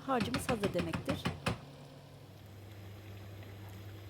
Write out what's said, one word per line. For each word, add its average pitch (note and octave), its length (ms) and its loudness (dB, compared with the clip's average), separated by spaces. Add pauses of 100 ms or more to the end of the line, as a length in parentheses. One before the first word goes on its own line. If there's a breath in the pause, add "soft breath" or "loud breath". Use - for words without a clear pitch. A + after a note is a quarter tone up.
harcımız B3 440 6
hazır G3+ 240 6
demektir. - 500 4 (2750)